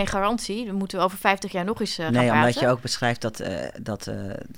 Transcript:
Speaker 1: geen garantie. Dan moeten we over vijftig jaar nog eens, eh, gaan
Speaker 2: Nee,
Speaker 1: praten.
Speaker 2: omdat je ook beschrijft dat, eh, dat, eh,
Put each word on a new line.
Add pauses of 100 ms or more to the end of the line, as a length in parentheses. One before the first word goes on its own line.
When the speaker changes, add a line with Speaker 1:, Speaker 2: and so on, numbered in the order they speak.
Speaker 1:
geen
garantie.
Dan
moeten
we
over
vijftig
jaar
nog
eens,
eh,
gaan
Speaker 2:
Nee,
Speaker 1:
praten.
Speaker 2:
omdat
je
ook
beschrijft
dat,
eh, (140)
dat,
eh, (420)